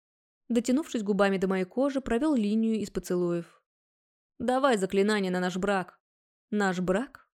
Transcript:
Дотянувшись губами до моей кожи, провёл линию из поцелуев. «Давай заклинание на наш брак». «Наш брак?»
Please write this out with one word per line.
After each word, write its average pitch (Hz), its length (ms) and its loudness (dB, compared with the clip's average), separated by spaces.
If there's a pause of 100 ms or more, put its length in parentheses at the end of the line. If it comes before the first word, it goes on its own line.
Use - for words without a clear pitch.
(500)
Дотянувшись 247 540 0
губами 196 340 2
до 185 100 0
моей 190 180 0
кожи, 269 360 -2
провёл 277 340 0
линию 220 400 0
из 202 140 -6
поцелуев. 175 720 -4 (800)
«Давай 254 380 2
заклинание 196 540 2
на 180 80 -2
наш 180 180 -2
брак». 190 420 -2 (520)
«Наш 196 280 0
брак?» 185 540 -2